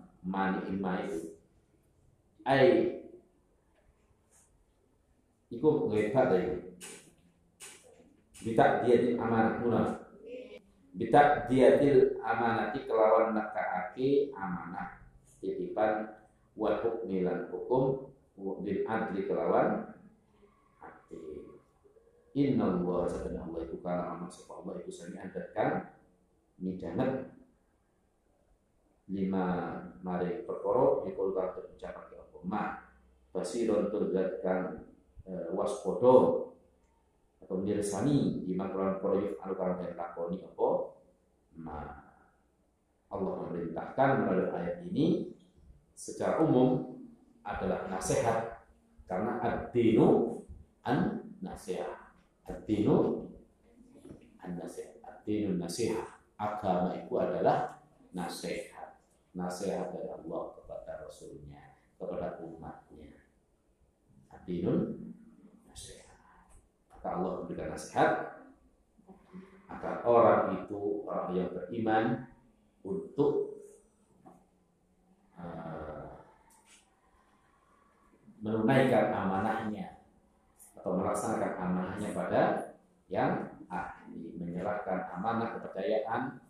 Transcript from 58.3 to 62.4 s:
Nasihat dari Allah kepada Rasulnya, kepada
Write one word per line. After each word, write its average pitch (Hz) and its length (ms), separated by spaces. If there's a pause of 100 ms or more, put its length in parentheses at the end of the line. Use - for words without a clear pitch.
Nasihat 90 560
dari - 160
Allah - 320 (160)
kepada - 480
Rasulnya, - 720 (160)
kepada 90 480